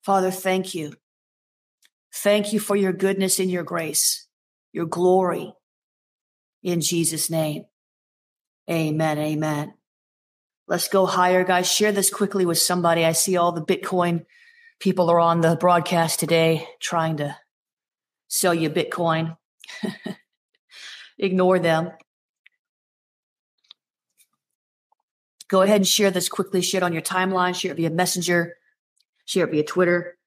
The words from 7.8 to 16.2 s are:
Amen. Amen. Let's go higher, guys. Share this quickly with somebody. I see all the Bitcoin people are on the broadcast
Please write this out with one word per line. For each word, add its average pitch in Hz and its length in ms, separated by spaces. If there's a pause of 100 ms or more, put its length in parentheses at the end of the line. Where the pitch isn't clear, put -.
Amen. 156 460
Amen. 151 560 (920)
Let's 175 220
go 190 180
higher, 180 380
guys. 180 260
Share 208 220
this 196 180
quickly 196 360
with 170 120
somebody. 170 460
I 165 80
see 185 240
all 175 160
the 165 140
Bitcoin 175 600 (540)
people 180 300
are 170 100
on 170 220
the 165 160
broadcast 170 640